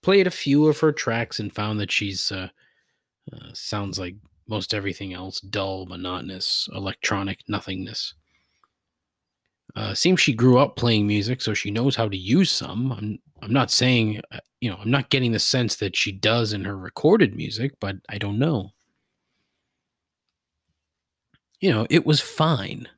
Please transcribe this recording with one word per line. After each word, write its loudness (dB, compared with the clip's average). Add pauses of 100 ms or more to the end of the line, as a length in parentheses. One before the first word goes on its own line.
Played 6
a 0
few 4
of 4
her 6
tracks -4
and -6
found -2
that -4
she's, -2
uh, -8 (800)
uh, -18
sounds -6
like -8 (320)
most -6
everything -6
else, -10
dull, -6
monotonous, -6
electronic -4
nothingness. -8 (1600)
Uh, -6
seems 4
she 4
grew 8
up 4
playing 2
music, 0
so -2
she -4
knows 0
how 0
to -4
use 2
some. -2
I'm, -6 (220)
I'm -2
not 2
saying, 2 (100)
uh, -14 (220)
you -2
know, -6
I'm -2
not 0
getting 2
the 0
sense 0
that -4
she -2
does 0
in -6
her -6
recorded 4
music, -6
but -4 (120)
I -8
don't -2
know. 0 (3000)
You 4
know, 2
it 4
was 4
fine. 0 (100)